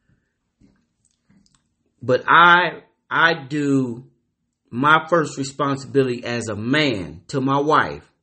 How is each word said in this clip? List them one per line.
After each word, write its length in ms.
But 260
I, 540
I 240
do, 600
my 380
first 300
responsibility 840
as 240
a 80
man 720
to 120
my 180
wife 520